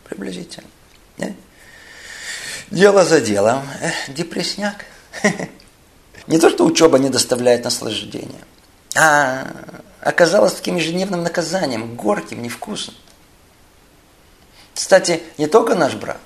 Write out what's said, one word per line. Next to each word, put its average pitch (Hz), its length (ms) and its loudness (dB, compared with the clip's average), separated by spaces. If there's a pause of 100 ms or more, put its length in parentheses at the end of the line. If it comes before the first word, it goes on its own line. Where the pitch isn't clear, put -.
Приблизительно. 180 640 -14 (500)
Не? 202 180 -8 (1300)
Дело 190 360 6
за 156 160 6
делом. 110 400 2 (200)
Эх, 160 320 -6
депресняк. 196 720 -6 (380)
<laughs> - 1040 -8
Не 156 100 2
то, 170 120 6
что - 160 2
учёба 160 340 6
не 135 100 2
доставляет 123 540 2
наслаждения, 110 840 -8 (500)
а 143 520 2 (540)
оказалась 175 520 4
таким - 220 -6
ежедневным 175 480 -2
наказанием, 151 720 -4
горьким, 113 480 -4
невкусным. - 520 -10 (1800)
Кстати, 170 480 2 (160)
не 151 80 0
только 233 260 4
наш 139 220 0
брат. 92 300 -10